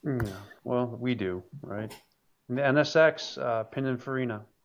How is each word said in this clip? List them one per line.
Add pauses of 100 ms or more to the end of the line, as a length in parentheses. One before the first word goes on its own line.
Yeah, (280)
well, (120)
we
do, (200)
right? (560)
And
the
N
S
X,
uh,
Pininfarina (220)